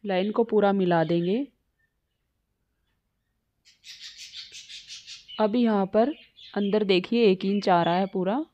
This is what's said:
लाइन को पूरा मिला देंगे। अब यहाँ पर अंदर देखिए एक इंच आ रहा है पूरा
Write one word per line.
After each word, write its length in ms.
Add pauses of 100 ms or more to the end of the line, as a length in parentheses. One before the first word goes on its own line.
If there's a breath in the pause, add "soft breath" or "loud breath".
लाइन 280
को 120
पूरा 280
मिला 320
देंगे। 440 (4000)
अब 160
यहाँ 300
पर 280 (400)
अंदर 300
देखिए 420
एक 180
इंच 240
आ 140
रहा 120
है 120
पूरा 480